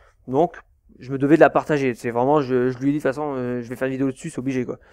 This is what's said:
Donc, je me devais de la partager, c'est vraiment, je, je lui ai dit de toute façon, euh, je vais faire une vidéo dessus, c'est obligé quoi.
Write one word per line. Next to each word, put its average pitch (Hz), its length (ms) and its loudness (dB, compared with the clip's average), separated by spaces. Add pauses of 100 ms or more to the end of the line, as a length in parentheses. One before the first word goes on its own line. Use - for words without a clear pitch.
(280)
Donc, 135 300 0 (420)
je 127 140 -10
me 135 40 -4
devais 139 180 4
de 156 40 8
la 156 100 10
partager, 139 440 0
c'est 117 180 -6
vraiment, 131 300 2
je, 127 280 0
je 127 80 -4
lui 135 120 -2
ai - 20 4
dit 147 60 0
de 147 40 -8
toute - 20 -2
façon, 143 300 -2
euh, 123 280 -4
je 117 80 -12
vais 123 80 -10
faire 135 80 -4
une 131 80 -2
vidéo 135 180 -2
dessus, 160 180 -10
c'est - 100 -10
obligé 127 260 -2
quoi. - 120 -8 (160)